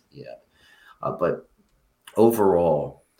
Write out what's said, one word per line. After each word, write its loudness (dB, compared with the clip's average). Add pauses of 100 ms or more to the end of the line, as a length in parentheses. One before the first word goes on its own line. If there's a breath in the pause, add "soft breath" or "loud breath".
(120)
yeah. -20 (640 soft breath)
Uh, -6
but -6 (720)
overall, 2 (140)